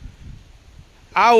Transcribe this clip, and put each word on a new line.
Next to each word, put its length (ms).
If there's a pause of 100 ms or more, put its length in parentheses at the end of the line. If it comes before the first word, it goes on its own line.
(1160)
આ 260